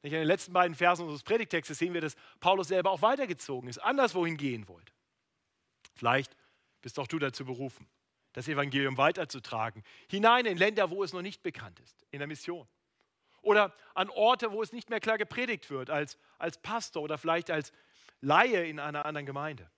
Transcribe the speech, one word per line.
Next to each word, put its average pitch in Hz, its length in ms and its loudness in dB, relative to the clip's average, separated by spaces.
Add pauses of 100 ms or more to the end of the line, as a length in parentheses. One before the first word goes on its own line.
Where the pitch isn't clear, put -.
Nicht, 147 100 -8
in 160 80 0
den 156 60 2
letzten 180 260 2
beiden 180 220 4
Versen 175 280 4
unseres 147 200 -8
Predigtextes 180 560 -2
sehen 180 140 0
wir, 170 80 -2
dass 156 160 -6 (240)
Paulus 185 280 2
selber 185 220 2
auch 170 120 -2
weitergezogen 185 680 0
ist, 120 100 -12
anderswohin 190 580 2
gehen 123 300 -6
wollte. 87 260 -20 (1000)
Vielleicht 127 420 0 (440)
bist - 180 -10
auch 147 100 -6
du 160 100 -4
dazu 139 260 -4
berufen, 127 440 -10 (440)
das - 160 -10
Evangelium 139 480 -2
weiterzutragen, 131 840 -2 (260)
hinein 226 380 4
in 190 100 0
Länder, 196 340 2
wo 196 140 -4
es 165 80 -8
noch 180 100 -8
nicht 196 200 -12
bekannt 113 380 -10
ist, - 300 -20
in 143 100 -12
der 143 80 -6
Mission. 151 380 -10 (760)
Oder 208 320 6 (200)
an 190 140 0
Orte, 220 440 4
wo 214 100 -4
es - 100 -6
nicht 240 160 -12
mehr 220 120 -2
klar 220 180 0
gepredigt 233 520 -4
wird, 131 200 -8
als, 151 260 -4 (220)
als 165 200 -6
Pastor 208 440 -6
oder 151 160 -6
vielleicht 165 320 -2
als 156 220 -4 (480)
Laie 175 460 6
in 151 140 -8
einer 147 240 -6
anderen 151 220 -6
Gemeinde. 139 520 -8